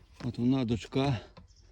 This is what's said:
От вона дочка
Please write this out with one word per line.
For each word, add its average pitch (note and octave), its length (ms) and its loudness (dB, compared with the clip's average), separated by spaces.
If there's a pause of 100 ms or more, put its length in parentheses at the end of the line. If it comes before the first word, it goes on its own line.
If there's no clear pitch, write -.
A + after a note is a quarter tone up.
(240)
От A#2+ 140 -6
вона B2+ 260 4
дочка B2 560 0 (520)